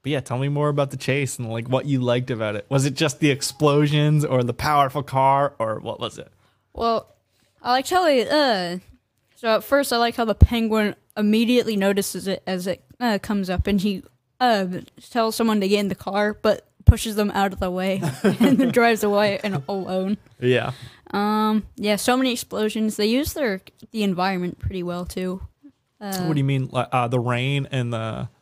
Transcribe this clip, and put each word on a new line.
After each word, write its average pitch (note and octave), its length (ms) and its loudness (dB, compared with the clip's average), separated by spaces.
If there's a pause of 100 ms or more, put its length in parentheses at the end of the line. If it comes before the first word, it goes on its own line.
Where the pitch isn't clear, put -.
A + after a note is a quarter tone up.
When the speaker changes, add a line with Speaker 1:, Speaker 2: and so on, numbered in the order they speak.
Speaker 1:
but C#3 100 -4
yeah, C#3 80 0
tell B2+ 180 -6
me C#3 100 -2
more D3 200 0
about C#3+ 220 0
the C#3 60 -10
chase C3+ 420 -2
and, A2+ 120 -6
like, A#2 180 -6
what C3 180 0
you C3+ 140 0
liked B2 300 0
about A2 240 -2
it. G#2 140 -8
Was C3+ 160 2
it C#3 100 0
just D3 260 -2
the D3+ 100 4
explosions D3 920 2
or B2+ 180 2
the B2 100 -2
powerful C#3+ 500 2
car, C#3 560 2
or A2 220 -2
what A2 180 -8
was A#2+ 200 -8
it? - 120 -16 (420)
Speaker 2:
Well, A3+ 420 -2 (480)
I B3 100 0
liked C4 180 0
how F#4 140 4
they, C4 240 4
uh, G3 500 0 (580)
so A3 200 0
at G#3+ 80 -2
first C#4 280 2
I A#3+ 40 0
like A#3 200 0
how A#3+ 80 0
the G#3 100 0
Penguin A3 600 4 (220)
immediately A3 600 2
notices G3 520 0
it F#3+ 180 -6
as F#3 200 -4
it, - 180 -8 (160)
uh, A3 220 0
comes G3 260 -2
up, F3+ 180 -2
and G3+ 140 2
he, F#3+ 220 -2 (380)
uh, A3 260 2 (440)
tells A3 260 0
someone A3 240 2
to F#3+ 80 0
get G#3 100 2
in G3+ 100 0
the F#3 60 -4
car, G#3 400 -2
but - 320 0 (180)
pushes A3 300 4
them G#3 160 -2
out G3 220 -2
of F#3 80 -14
the F#3 100 -4
way F#3+ 320 -4 (100)
<laughs> - 100 -12
and A3 360 4
then B3+ 120 2
drives A#3 340 2
away G3+ 400 2
and F#3+ 240 -4
alone. F#3+ 500 -4 (220)
Speaker 1:
Yeah. B2 320 0 (400)
Speaker 2:
Um, G#3+ 520 0 (120)
yeah, G#3 200 0
so B3 200 0
many C4 160 0
explosions. G#3+ 640 -4
They G#3 100 0
use C4 280 0
their, A3 260 -2 (320)
the A3 100 -4
environment F3+ 560 -2
pretty F#3 240 -6
well F3 220 -6
too. F#3 380 -6 (580)
Uh, F#3+ 240 -6
Speaker 1:
What D#3+ 100 0
do C#3+ 40 2
you C3+ 60 2
mean? C3 280 0
Li-, B2+ 180 -2
uh, B2 160 0
the B2 140 0
rain B2+ 500 -2
and B2 220 -2
the A2+ 360 -6 (140)